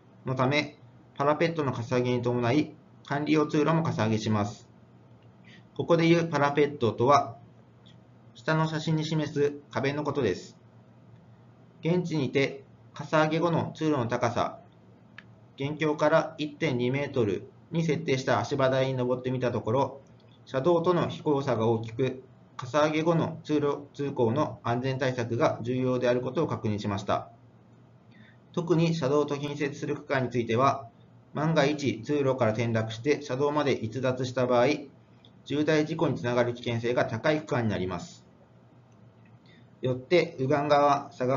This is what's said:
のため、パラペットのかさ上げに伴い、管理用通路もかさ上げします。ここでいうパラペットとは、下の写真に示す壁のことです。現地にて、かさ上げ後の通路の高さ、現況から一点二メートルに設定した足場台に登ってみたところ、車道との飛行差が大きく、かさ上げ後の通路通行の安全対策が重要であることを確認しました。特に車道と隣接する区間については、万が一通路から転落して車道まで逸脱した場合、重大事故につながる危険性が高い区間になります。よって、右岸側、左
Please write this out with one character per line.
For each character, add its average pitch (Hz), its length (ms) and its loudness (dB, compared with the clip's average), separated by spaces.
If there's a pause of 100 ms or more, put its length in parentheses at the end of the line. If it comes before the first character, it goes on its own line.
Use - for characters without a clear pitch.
(260)
の 131 80 -4
た 127 120 0
め、 147 300 0 (400)
パ 139 80 -2
ラ 147 120 4
ペ 196 100 2
ッ 165 80 -2
ト 156 80 -2
の 131 100 0
か 120 100 -6
さ 127 140 -2
上 123 60 2
げ 123 140 0
に 120 60 -2
伴 120 300 0
い、 151 220 0 (320)
管 147 180 -4
理 147 100 2
用 151 120 4
通 156 120 0
路 151 160 2
も 165 80 2
か 127 100 0
さ 110 120 0
上 113 60 2
げ 110 80 2
し 110 120 -2
ま 104 160 2
す。 - 200 -12 (1080)
こ 127 80 -4
こ 165 120 4
で 165 100 4
い 170 120 6
う 160 80 0
パ 143 120 -2
ラ 143 140 2
ペ 147 120 4
ッ - 140 -4
ト 107 140 2
と 120 140 0
は、 - 300 4 (1000)
下 - 200 -2
の 160 120 2
写 156 140 -4
真 160 160 0
に 156 80 0
示 156 280 -2
す 143 200 2 (180)
壁 135 220 0
の 151 120 -4
こ 147 100 -4
と 143 80 0
で 95 120 2
す。 - 220 -14 (1300)
現 170 200 0
地 160 140 -4
に 127 160 -2
て、 139 320 0 (280)
か - 120 -12
さ 156 180 2
上 156 60 2
げ 160 100 0
後 170 120 2
の 117 260 0
通 160 80 -4
路 147 140 2
の 117 80 0
高 120 240 0
さ、 87 280 -4 (960)
現 143 240 -6
況 151 160 2
か 151 120 4
ら 156 300 2
一 151 160 -6
点 139 240 -2
二 120 120 0
メ 143 140 -2
ー 123 80 -8
ト 120 120 2
ル 95 260 -4 (200)
に 165 140 -2
設 147 180 0
定 135 160 0
し - 60 -6
た 117 160 0
足 - 160 -4
場 135 120 2
台 131 180 2
に 135 80 -2
登 127 260 -2
っ - 20 -14
て 127 80 -4
み 127 80 -2
た 123 140 -2
と 107 80 -2
こ 113 120 -4
ろ、 - 320 -2 (420)
車 131 140 -4
道 165 220 2
と 180 100 2
の 170 160 2
飛 - 140 -8
行 143 200 2
差 120 140 0
が 110 100 0
大 117 160 2
き - 100 -10
く、 127 300 -2 (340)
か 131 100 -10
さ 147 160 2
上 156 80 2
げ 156 120 0
後 165 120 2
の 143 300 -2
通 151 100 -2
路 143 400 -2
通 143 180 -4
行 113 200 2
の 147 300 -2
安 120 200 -2
全 131 160 -2
対 131 160 0
策 117 220 -4
が 143 260 2
重 123 140 -4
要 127 220 0
で 123 100 2
あ 123 60 4
る 123 60 0
こ 131 120 -6
と 160 120 0
を - 20 -2
確 117 220 -4
認 104 100 -2
し 104 80 -6
ま 98 120 -2
し - 60 -8
た。 - 260 -4 (1200)
特 165 240 2
に 165 180 4
車 131 140 -2
道 147 180 4
と 147 100 -4
隣 143 200 -6
接 143 220 -4
す 156 80 -8
る 147 100 -4
区 - 80 -14
間 135 200 0
に 120 60 -4
つ 131 80 -2
い 117 80 -2
て 113 100 0
は、 131 320 2 (440)
万 156 220 0
が 147 100 4
一 139 380 0
通 147 160 -2
路 131 180 2
か 120 80 0
ら 107 80 2
転 117 200 -2
落 113 200 -2
し - 80 -12
て 143 220 0
車 127 140 -6
道 143 140 0
ま 147 140 0
で 135 80 2
逸 113 280 -4
脱 127 240 -2
し 117 80 -6
た 127 140 0
場 123 160 4
合、 127 40 4 (800)
重 147 180 0
大 156 200 4
事 160 120 -4
故 160 120 2
に 123 80 0
つ - 60 -8
な 120 120 0
が 120 100 4
る 117 100 -2
危 - 80 -14
険 117 180 -2
性 117 140 0
が 120 100 2
高 120 280 -2
い 151 80 0
区 151 60 -14
間 127 180 -2
に 110 60 0
な 95 60 -2
り 90 100 -2
ま 90 140 -6
す。 - 240 -18 (1600)
よ 127 140 0
っ 127 40 -6
て、 - 400 2
右 131 140 0
岸 147 160 0
側、 143 420 4
左 - 160 -4 (100)